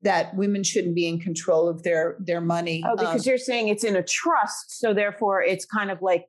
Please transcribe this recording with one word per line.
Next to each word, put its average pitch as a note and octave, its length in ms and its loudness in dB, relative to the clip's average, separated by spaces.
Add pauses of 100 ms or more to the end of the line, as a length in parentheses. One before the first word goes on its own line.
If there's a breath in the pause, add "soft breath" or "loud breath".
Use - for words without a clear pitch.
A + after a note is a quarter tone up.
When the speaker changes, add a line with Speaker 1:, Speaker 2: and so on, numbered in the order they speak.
Speaker 1:
that F3 320 2
women G3 300 0
shouldn't F3+ 320 0
be F3 100 2
in E3 140 -2
control E3+ 480 2
of E3 160 -4
their, E3+ 340 0
their E3+ 220 -2
money. E3+ 440 -2
Speaker 2:
Oh, A#3 120 0
because - 280 0
Speaker 1:
Um, B3+ 60 2
Speaker 2:
you're B3+ 80 2
saying A#3+ 300 -2
it's G#3 160 0
in G#3 100 0
a F#3 80 2
trust, - 800 -2
so A3+ 120 2
therefore G3+ 500 0
it's F#3+ 220 0
kind G3+ 280 -4
of F3 100 -8
like F3 260 2